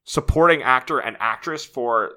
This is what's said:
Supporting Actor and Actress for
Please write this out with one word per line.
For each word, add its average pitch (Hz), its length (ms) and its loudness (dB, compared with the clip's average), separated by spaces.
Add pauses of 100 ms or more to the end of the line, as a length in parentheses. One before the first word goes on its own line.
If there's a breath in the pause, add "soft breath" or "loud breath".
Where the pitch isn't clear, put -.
Supporting 160 580 2
Actor 131 360 0
and 113 220 -6
Actress 113 440 -4
for 117 520 -2